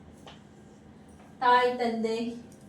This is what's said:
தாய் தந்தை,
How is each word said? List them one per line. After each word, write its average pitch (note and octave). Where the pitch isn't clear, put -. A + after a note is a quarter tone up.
தாய் B3
தந்தை, A3+